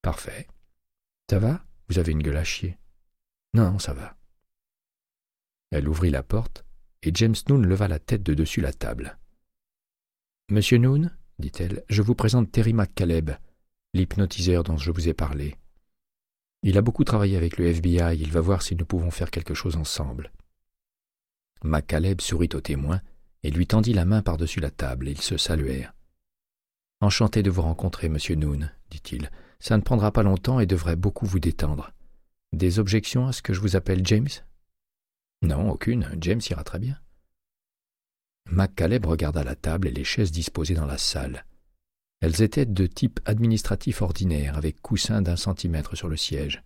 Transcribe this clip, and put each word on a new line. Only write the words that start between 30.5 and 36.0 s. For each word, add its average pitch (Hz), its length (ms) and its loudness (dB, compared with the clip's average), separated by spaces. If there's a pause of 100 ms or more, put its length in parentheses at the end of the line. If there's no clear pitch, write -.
et 107 60 4
devrait 85 300 0
beaucoup 95 320 -2
vous 92 120 0
détendre. 73 520 -2 (600)
Des 90 260 2
objections 110 480 0
à 127 60 -2
ce - 100 -8
que 104 100 -2
je 92 80 -2
vous 98 140 0
appelle 92 300 2
James ? » « 107 220 4 (1160)
Non, 87 260 0
aucune. 110 400 -2 (100)